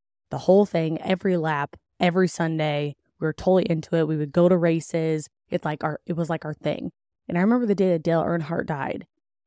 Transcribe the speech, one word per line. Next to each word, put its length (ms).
the 80
whole 260
thing, 380
every 340
lap, 400
every 300
Sunday. 640
We 80
were 60
totally 320
into 320
it. 100
We 100
would 160
go 160
to 80
races. 720
It's 160
like 180
our, 240
it 80
was 160
like 140
our 100
thing. 380
And 100
I 40
remember 240
the 80
day 160
that 120
Dale 220
Earnhardt 420
died, 400